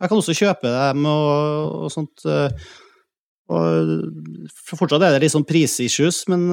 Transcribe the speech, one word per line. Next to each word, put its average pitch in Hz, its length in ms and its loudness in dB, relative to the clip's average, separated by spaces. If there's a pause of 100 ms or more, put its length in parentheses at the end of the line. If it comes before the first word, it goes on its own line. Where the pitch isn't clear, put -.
Jeg 180 100 -2
kan 214 80 4
også - 160 0
kjøpe 160 400 0
dem 139 320 0
og, 151 800 0
og 147 80 -8
sånt, - 320 -10
eh, 147 220 0 (1040)
og 160 380 2 (720)
for-, 165 160 -12
fortsatt 170 240 2
er 170 80 6
det 139 140 4
litt 151 80 2
sånn 151 120 2
prisissues, 151 760 0 (100)
men, 175 200 2